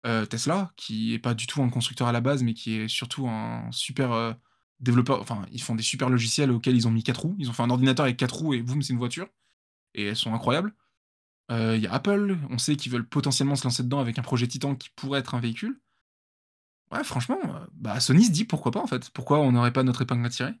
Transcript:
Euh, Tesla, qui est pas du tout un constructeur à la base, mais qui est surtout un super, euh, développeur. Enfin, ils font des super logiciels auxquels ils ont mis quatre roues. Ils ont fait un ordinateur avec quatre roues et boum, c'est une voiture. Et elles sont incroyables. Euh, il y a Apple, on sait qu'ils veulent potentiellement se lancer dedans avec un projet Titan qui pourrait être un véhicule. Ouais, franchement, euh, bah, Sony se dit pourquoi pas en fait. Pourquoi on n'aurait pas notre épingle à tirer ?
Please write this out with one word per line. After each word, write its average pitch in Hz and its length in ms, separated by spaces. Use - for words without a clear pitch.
Euh, 113 180
Tesla, 170 520
qui 110 360
est 113 60
pas 120 160
du 117 120
tout 143 160
un 127 60
constructeur 123 380
à 120 60
la 120 100
base, 135 200
mais 113 120
qui 110 200
est 110 140
surtout 123 400
un 113 420
super, 127 420
euh, 113 200
développeur. 123 400
Enfin, 104 320
ils - 100
font 117 120
des 113 80
super 127 260
logiciels 127 420
auxquels 123 240
ils 117 140
ont - 20
mis 113 120
quatre - 200
roues. 175 160
Ils 131 120
ont - 20
fait 120 100
un 120 80
ordinateur 131 340
avec 123 120
quatre 123 200
roues 151 180
et 120 80
boum, 135 200
c'est 127 120
une 117 40
voiture. 123 300
Et 104 100
elles 104 120
sont 113 180
incroyables. 151 400
Euh, 113 260
il 107 60
y 104 40
a 90 60
Apple, 196 460
on 127 100
sait 147 180
qu'ils 123 160
veulent 120 160
potentiellement 139 480
se 131 80
lancer 123 180
dedans 135 180
avec 117 180
un 123 40
projet 123 240
Titan 139 280
qui - 220
pourrait 139 240
être 131 140
un 120 60
véhicule. 120 400
Ouais, 262 120
franchement, 131 400
euh, - 280
bah, 113 280
Sony 170 240
se 214 80
dit 180 120
pourquoi - 280
pas 202 80
en 349 60
fait. 127 240
Pourquoi 143 300
on 131 120
n'aurait 120 200
pas 131 100
notre 127 200
épingle 120 220
à 120 60
tirer ? 123 300